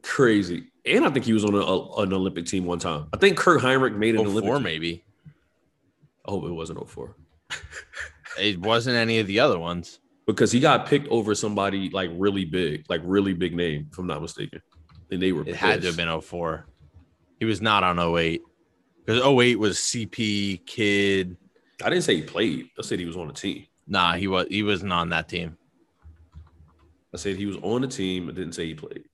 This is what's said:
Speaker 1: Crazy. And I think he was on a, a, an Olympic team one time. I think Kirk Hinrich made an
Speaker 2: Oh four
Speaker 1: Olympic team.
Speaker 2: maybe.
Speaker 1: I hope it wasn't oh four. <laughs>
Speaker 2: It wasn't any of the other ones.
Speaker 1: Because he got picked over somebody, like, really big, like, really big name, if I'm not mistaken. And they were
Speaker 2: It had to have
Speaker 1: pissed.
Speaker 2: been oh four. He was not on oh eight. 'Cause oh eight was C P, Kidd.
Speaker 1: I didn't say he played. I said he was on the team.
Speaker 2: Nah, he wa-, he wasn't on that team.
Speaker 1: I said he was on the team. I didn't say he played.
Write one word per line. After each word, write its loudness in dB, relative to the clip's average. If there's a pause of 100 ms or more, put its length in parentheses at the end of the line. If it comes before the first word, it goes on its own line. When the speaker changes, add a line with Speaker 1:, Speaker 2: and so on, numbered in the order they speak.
Speaker 1:
Crazy. 2 (160)
And 4
I 4
think -2
he 2
was 2
on 2
a, 4
a, 0
an 0
Olympic -2
team -2
one -2
time. -4
I -6
think 6
Kirk 4
Hinrich 2
made 2
an 2
Speaker 2:
Oh 2
four 0
Speaker 1:
Olympic 0
team. 0
Speaker 2:
maybe. -6 (1200)
Speaker 1:
I -8
hope -4
it -6
wasn't -8
oh -10
four. -16 (340)
<laughs> -10 (840)
Speaker 2:
It 0
wasn't 2
any 2
of 2
the 2
other 6
ones. -6 (260)
Speaker 1:
Because 2
he 4
got 4
picked 2
over 2
somebody, -2
like, -2
really 0
big, -2
like, -2
really 2
big -2
name, -2
if -16
I'm -6
not -6
mistaken. -10 (500)
And -4
they 4
were -2
Speaker 2:
It -6
had 0
to 4
have 0
Speaker 1:
pissed. -2
Speaker 2:
been -2
oh -2
four. -6 (720)
He 0
was 0
not 4
on 4
oh 2
eight. 0 (640)
'Cause 2
oh 6
eight 6
was 2
C -4
P, -2
Kidd. 2 (460)
Speaker 1:
I 0
didn't 0
say 4
he -2
played. -2
I -10
said -4
he -6
was -8
on -8
the -12
team. -8 (220)
Speaker 2:
Nah, 2
he -2
wa-, 2
he -2
wasn't 0
on 0
that -2
team. -6 (1600)
Speaker 1:
I -14
said -6
he -6
was -6
on -2
the -4
team. -4
I -10
didn't -8
say -6
he -8
played. -14